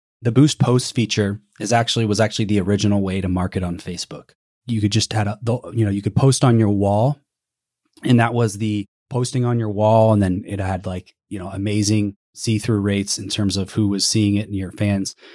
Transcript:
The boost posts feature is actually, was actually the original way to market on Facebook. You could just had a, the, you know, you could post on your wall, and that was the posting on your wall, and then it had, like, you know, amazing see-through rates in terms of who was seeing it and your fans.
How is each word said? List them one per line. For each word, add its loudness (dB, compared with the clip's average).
The 0
boost 4
posts 2
feature -2
is -2
actually, 0
was 0
actually 0
the 2
original 2
way -4
to -4
market -2
on -6
Facebook. -12
You -2
could 2
just 0
had 0
a, -6
the, -2
you 2
know, 0
you -2
could -4
post 4
on 6
your 4
wall, 2
and 6
that 2
was 0
the -4
posting -2
on 0
your -4
wall, 4
and 4
then 0
it -8
had, -4
like, -12
you -10
know, -12
amazing -2
see-through -2
rates -2
in -10
terms -2
of -6
who 2
was -2
seeing 0
it -2
and -8
your -8
fans. -2